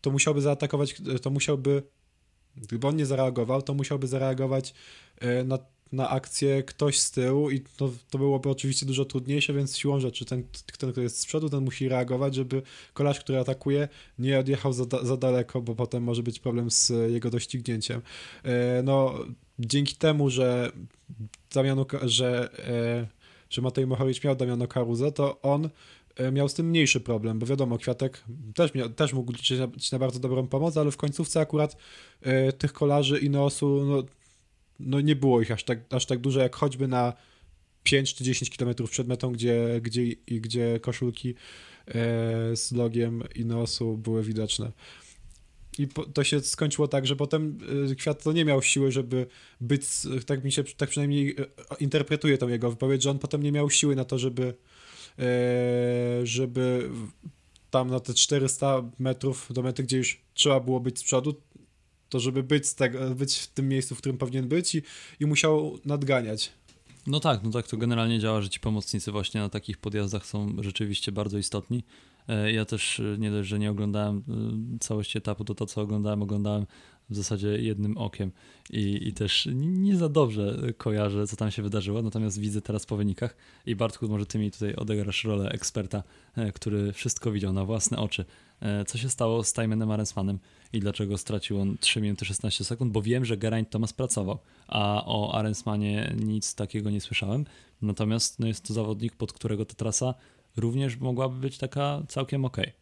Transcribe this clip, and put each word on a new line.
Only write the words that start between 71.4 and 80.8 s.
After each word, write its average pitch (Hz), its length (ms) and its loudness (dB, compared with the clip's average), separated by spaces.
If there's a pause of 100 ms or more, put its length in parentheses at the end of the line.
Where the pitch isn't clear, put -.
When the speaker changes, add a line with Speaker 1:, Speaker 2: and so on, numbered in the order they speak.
Speaker 2:
E, 107 240 0
ja 110 140 2
też, - 340 -4
e, 104 200 -2
nie 107 120 0
dość, 104 180 -2
że 104 100 0
nie 104 120 0
oglądałem, 104 520 0 (520)
e, 113 40 -8
całości 107 380 -4
etapu, 104 280 -4
to 104 100 -4
to, 110 100 -4
co 107 160 -4
oglądałem, 104 400 0
oglądałem 104 440 0 (440)
w 104 60 -6
zasadzie 101 320 -2
jednym 107 500 0
okiem 101 340 -4 (380)
i, 101 380 0
i 104 60 -4
też - 340 0
n-, 160 360 0
nie 196 140 4
za 165 120 2
dobrze 110 480 2 (200)
kojarzę, 104 500 0